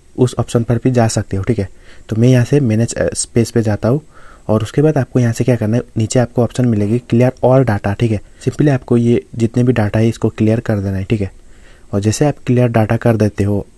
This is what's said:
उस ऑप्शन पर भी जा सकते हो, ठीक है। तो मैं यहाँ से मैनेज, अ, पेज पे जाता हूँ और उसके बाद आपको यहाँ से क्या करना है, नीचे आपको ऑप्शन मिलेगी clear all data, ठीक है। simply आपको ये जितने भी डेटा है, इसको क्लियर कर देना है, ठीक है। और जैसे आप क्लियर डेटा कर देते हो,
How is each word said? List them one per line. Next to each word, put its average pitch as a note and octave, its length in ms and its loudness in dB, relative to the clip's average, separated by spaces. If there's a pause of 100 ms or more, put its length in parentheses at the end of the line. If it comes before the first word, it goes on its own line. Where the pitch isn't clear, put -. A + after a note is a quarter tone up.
(180)
उस B2 220 0
ऑप्शन A#2+ 240 -2
पर A#2 140 -2
भी C3 140 0
जा A#2 160 2
सकते G#2 300 -4
हो, F#2+ 60 -4
ठीक G2+ 160 -2
है। G2 100 -6 (400)
तो A2 60 -6
मैं A2+ 120 4
यहाँ B2 180 4
से C#3+ 140 2
मैनेज, A#2 340 0
अ, E2+ 140 -4 (260)
पेज A#2 180 0
पे A#2 100 0
जाता G#2+ 280 -2
हूँ C#3+ 120 0 (460)
और A2 160 0
उसके - 180 -2
बाद D#3 160 2
आपको B2+ 220 -2
यहाँ A#2+ 140 2
से A#2+ 100 -4
क्या B2 120 2
करना A2 220 -2
है, - 60 -2 (140)
नीचे A2+ 220 0
आपको A#2+ 240 0
ऑप्शन B2 220 -2
मिलेगी A2 360 0 (120)
clear B2 180 4 (140)
all B2+ 240 4
data, G2+ 300 -4
ठीक A#2 120 0
है। G2+ 100 -2 (260)
simply D3 220 0
आपको B2+ 280 0
ये A#2 280 2 (100)
जितने A#2 280 0
भी B2 100 2
डेटा A2 260 0
है, A2+ 100 2
इसको A2 200 -2
क्लियर A2 300 0
कर A2 200 -2
देना G2 180 -4
है, F#2+ 60 -6
ठीक G#2+ 180 -2
है। F#2+ 100 -6 (640)
और G#2 60 -2
जैसे A#2+ 260 0
आप C#3+ 100 0 (100)
क्लियर B2 220 2
डेटा A#2 300 0
कर A#2 180 2
देते G#2 280 0
हो, G2+ 240 -2 (100)